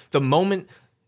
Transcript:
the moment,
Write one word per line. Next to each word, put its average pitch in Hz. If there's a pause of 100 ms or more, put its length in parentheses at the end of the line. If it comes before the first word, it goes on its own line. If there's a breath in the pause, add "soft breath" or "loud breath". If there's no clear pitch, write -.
(120 loud breath)
the 147
moment, 185 (400 soft breath)